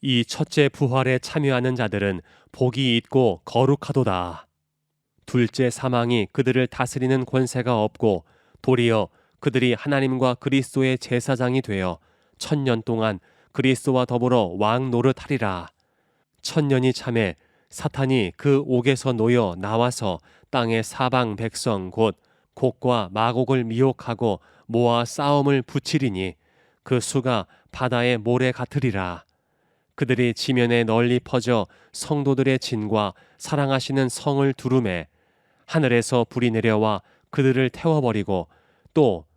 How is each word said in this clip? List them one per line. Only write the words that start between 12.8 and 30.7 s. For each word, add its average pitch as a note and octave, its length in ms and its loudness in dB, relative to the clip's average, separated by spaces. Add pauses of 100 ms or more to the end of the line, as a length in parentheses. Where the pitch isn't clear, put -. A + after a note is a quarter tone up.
동안 A2 360 -2 (340)
그리스도와 C3 520 2
더불어 A#2+ 540 2
왕 A#2+ 320 0
노릇하리라. A#2 760 -2 (760)
천 D3 260 -2
년이 B2+ 240 2
참에 A2+ 440 -2 (340)
사탄이 C3 680 -2
그 C#3 300 2
옥에서 B2+ 460 0
놓여 A2+ 460 2
나와서 A2 640 -2 (300)
땅의 A2+ 340 0
사방 B2 520 -2
백성 G#2+ 540 -4
곧 A2+ 260 0 (380)
곡과 A#2+ 580 -2
마곡을 A#2+ 520 0
미혹하고 A2+ 760 -2 (260)
모아 A#2 380 2
싸움을 C#3 580 2
붙이리니 G#2+ 720 -4 (480)
그 B2+ 180 0
수가 A#2+ 460 -2 (260)
바다의 B2 460 0
모래 B2 340 0
같으리라. G2 720 -4 (720)
그들이 A#2+ 380 0
지면에 A#2+ 500 2